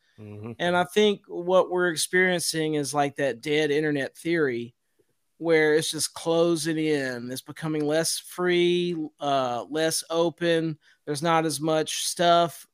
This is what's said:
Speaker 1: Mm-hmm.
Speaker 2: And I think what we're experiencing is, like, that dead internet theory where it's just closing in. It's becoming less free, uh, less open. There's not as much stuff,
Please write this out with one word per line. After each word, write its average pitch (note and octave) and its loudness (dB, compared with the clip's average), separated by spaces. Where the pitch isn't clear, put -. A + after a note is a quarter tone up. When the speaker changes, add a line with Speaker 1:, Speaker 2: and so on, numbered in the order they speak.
Speaker 1:
Mm-hmm. G#2+ -14
Speaker 2:
And F3 0
I F3+ 4
think G#3 2
what F3 2
we're F3+ 2
experiencing D#3+ 0
is, C#3+ -2
like, C#3+ 0
that B2+ -2
dead D3+ 0
internet D3 -2
theory C3 -2
where D#3 4
it's D#3 0
just D3+ -6
closing E3 0
in. C3+ -2
It's C3 -10
becoming D3+ -6
less D#3+ 0
free, F3 0
uh, C3 -2
less D#3 0
open. E3 0
There's D3 -4
not E3 2
as C#3 -4
much D#3 -2
stuff, E3+ 2